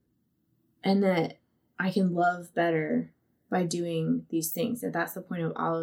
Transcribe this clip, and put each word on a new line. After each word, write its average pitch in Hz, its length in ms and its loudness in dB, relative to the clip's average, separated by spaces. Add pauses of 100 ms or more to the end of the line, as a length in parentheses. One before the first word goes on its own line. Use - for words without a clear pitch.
(840)
and 196 200 4
that 185 360 2 (400)
I 185 120 0
can 185 240 2
love 175 400 0
better 165 580 0 (380)
by 185 140 0
doing 165 640 -2
these 160 200 -2
things. 165 320 -4
And 175 120 -4
that's 170 180 -4
the 190 80 -10
point 180 220 -6
of 160 140 -2
all 165 260 -2